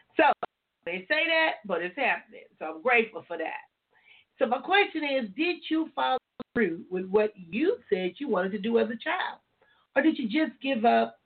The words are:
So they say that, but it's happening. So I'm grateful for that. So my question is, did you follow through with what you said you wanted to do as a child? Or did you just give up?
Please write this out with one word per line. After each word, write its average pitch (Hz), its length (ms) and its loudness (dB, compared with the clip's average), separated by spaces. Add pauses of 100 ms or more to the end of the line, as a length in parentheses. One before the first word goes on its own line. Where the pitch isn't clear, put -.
(160)
So 294 160 8 (540)
they 185 220 -8
say 311 200 2
that, 320 280 2 (100)
but 175 160 -2
it's 180 140 -6
happening. 214 500 -4 (140)
So 160 160 -8
I'm 160 60 -14
grateful 226 420 2
for 170 140 -10
that. - 260 -8 (760)
So - 80 2
my 240 140 0
question 349 440 2
is, 269 280 -2
did 339 380 -4
you 320 200 -2
follow 262 300 -2 (340)
through 190 360 0
with 185 180 -6
what 214 280 2
you 220 440 -2 (100)
said 185 300 -2
you 285 80 -6
wanted 190 260 0
to 214 60 -6
do 226 180 0
as 220 140 2
a 240 40 -8
child? 339 440 -6 (560)
Or 269 80 4
did 311 160 4
you 233 100 -4
just 294 320 0
give 262 240 0
up? 226 400 2